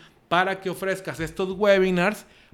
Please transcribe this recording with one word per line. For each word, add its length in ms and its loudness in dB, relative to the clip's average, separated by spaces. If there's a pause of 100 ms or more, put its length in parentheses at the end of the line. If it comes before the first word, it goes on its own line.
(280)
para 320 0
que 100 -6
ofrezcas 520 -6
estos 320 -6
webinars, 720 2 (280)